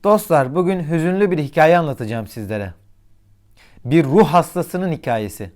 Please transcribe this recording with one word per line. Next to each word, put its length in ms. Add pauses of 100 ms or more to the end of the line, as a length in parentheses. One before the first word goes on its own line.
Dostlar, 500
bugün 360
hüzünlü 400
bir 80
hikaye 400
anlatacağım 480
sizlere. 480 (1080)
Bir 200
ruh 220
hastasının 680
hikayesi. 640